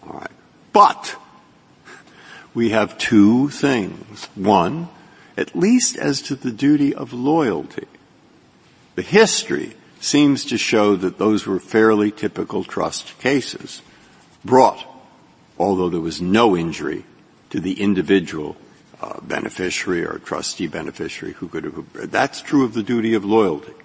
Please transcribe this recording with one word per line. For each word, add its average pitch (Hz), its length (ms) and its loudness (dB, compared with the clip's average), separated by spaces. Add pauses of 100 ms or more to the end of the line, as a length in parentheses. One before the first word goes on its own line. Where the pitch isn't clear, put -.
All - 120 -18
right. - 120 -12 (440)
But - 420 2 (1400)
we 117 160 0
have 104 300 0
two 117 500 6
things. 117 840 -4
One, 104 540 2 (480)
at - 200 -4
least 233 400 2
as 143 260 -2
to 143 120 -8
the 127 180 -6
duty 139 420 2
of 123 180 -10
loyalty. 123 720 -2 (1080)
The 92 80 -6
history - 720 2 (260)
seems 143 460 2
to 117 120 -2
show 104 380 4
that 92 220 -4
those 104 280 0
were 98 120 -2
fairly 107 520 4
typical 95 520 -6
trust - 560 -6
cases - 640 -4 (640)
brought, 127 400 4 (720)
although 92 300 0
there 85 120 -2
was 80 200 -6
no 98 360 4
injury 80 480 -6 (460)
to 80 100 -6
the 92 200 -6
individual, 87 760 0 (440)
uh, - 220 -10
beneficiary 85 800 -6
or 78 140 -8
trustee - 480 -8
beneficiary 76 680 -10
who - 140 -14
could 78 160 -10
have, - 460 -12
that's 131 300 -2
true 139 240 2
of 110 100 -4
the 113 80 -2
duty 113 320 0
of 98 100 0
loyalty. 101 480 0 (120)